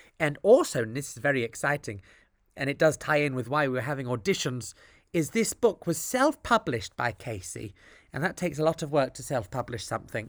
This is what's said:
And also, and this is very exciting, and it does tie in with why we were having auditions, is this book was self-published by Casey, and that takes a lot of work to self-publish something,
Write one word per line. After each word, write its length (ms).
And 240
also, 400
and 140
this 140
is 120
very 220
exciting, 580
and 120
it 80
does 200
tie 220
in 180
with 120
why 200
we 60
were 80
having 240
auditions, 680
is 180
this 240
book 320
was 100
self-published 1000
by 160
Casey, 600
and 120
that 120
takes 220
a 60
lot 180
of 80
work 240
to 80
self-publish 640
something, 420